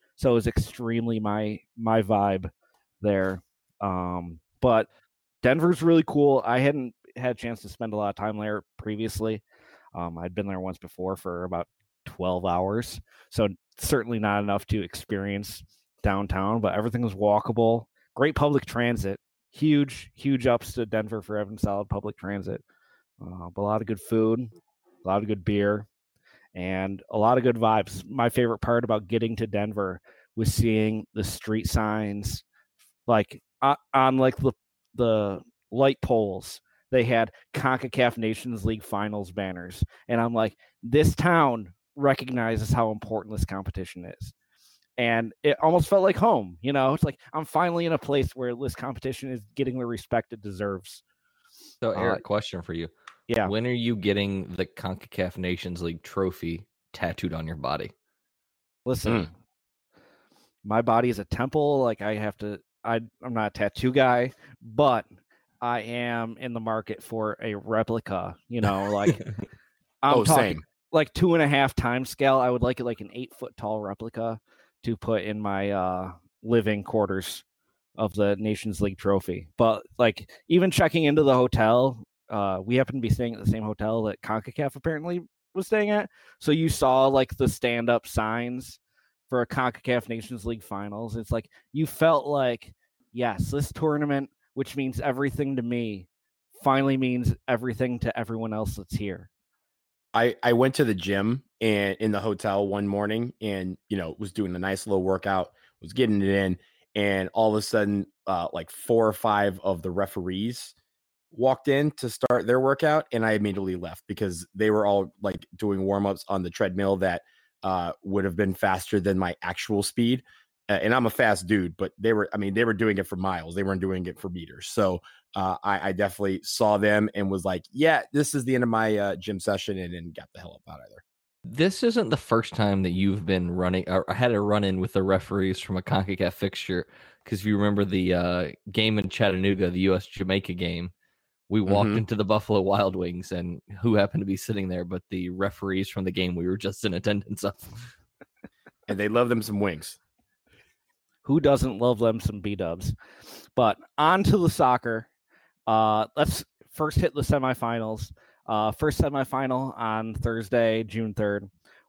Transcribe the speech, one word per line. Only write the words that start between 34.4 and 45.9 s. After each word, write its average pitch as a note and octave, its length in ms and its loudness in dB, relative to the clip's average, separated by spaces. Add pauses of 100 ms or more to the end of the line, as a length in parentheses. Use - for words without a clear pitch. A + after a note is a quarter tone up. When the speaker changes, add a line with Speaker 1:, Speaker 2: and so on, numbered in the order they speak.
Speaker 1:
the G#2+ 440 0 (300)
light C3+ 320 2
poles. G#2 580 -2 (300)
They B2+ 140 4
had A#2 260 2 (240)
concacaf B2+ 640 0
Nations A2 460 -4
League A2 200 -2
Finals G#2 480 -4
banners. F#2 500 -8 (260)
And A#2 120 2
I'm A#2 140 0
like, A2 220 0 (260)
"This A#2 320 4
town C3+ 580 2 (240)
recognizes B2 760 0
how A#2 200 2
important G#2+ 440 -8
this G#2+ 100 -4
competition F#2+ 600 -8
is." - 280 -16 (640)
And A2+ 360 0 (100)
it D3 180 4
almost D#3+ 280 4
felt G3 160 6